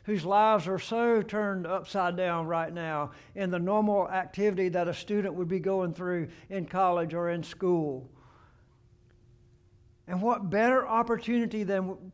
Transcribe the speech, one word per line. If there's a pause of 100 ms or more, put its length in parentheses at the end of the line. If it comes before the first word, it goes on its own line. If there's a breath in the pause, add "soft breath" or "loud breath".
whose
lives
are
so
turned
upside
down
right
now (240 loud breath)
in
the
normal
activity
that
a
student
would
be
going
through (200 loud breath)
in
college
or
in
school. (2000 soft breath)
And
what
better
opportunity
than,